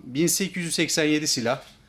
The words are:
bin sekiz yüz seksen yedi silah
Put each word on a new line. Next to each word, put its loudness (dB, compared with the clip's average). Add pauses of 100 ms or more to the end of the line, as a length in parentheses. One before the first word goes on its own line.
bin 0
sekiz -2
yüz -4
seksen 2
yedi 2
silah 0 (280)